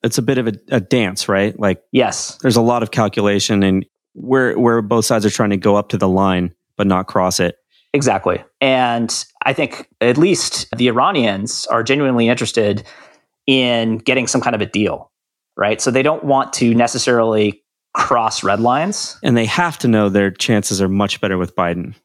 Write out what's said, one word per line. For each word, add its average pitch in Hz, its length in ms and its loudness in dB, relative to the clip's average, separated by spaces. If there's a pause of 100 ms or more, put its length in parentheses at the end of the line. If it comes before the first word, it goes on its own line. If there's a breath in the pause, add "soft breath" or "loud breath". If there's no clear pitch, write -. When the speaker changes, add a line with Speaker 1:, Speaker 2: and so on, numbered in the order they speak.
Speaker 1:
It's 117 140 -2
a 139 40 -2
bit 127 160 0
of 117 100 0
a, 110 60 -2 (160)
a 127 120 0
dance, 101 480 -2
right? 101 300 0
Like, 95 220 -2 (120)
Speaker 2:
Yes. - 480 -2
Speaker 1:
there's 120 160 2
a 120 40 4
lot 117 220 2
of 107 80 -6
calculation 101 720 0
and 95 220 2 (280)
where, 127 460 0
where 117 220 2
both 110 240 0
sides 110 200 0
are 104 40 4
trying 107 220 0
to 101 60 0
go 101 200 2
up 104 120 -2
to - 80 -4
the 95 120 2
line, 92 440 0 (240)
but 101 100 0
not 95 200 0
cross 92 320 0
it. 87 160 0 (380)
Speaker 2:
Exactly. 107 500 0 (180)
And 123 640 0 (200)
I 135 80 0
think - 340 -6 (140)
at 123 160 2
least - 580 0
the 123 120 0
Iranians 117 800 0
are 117 160 0
genuinely 127 440 2
interested 107 560 0 (640 loud breath)
in 120 520 0
getting 127 280 -2
some 127 140 0
kind 120 140 -2
of 104 60 -2
a 98 40 -2
deal, - 460 -4 (460)
right? 104 240 0
So - 100 0
they 131 120 2
don't 156 200 0
want 135 300 0
to 117 200 2
necessarily 113 920 0 (300)
cross - 500 -2
red 98 160 0
lines. 143 640 -2
Speaker 1:
And 120 140 2
they 113 80 2
have 170 340 -2
to - 80 -2
know 107 220 4
their 98 220 2
chances 101 500 -2
are 95 80 0
much 98 320 -2
better 95 160 -2
with 90 180 -6
Biden. 87 380 -4 (120)